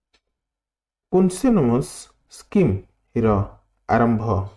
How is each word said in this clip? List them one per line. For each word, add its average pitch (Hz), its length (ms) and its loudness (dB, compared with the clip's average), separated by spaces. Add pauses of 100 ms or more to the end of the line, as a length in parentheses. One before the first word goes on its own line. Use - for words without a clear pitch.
(1120)
ପୁନସେନମସ 180 760 2 (420)
ସ୍କିମର - 1000 -4 (600)
ଆରମ୍ଭ 110 680 0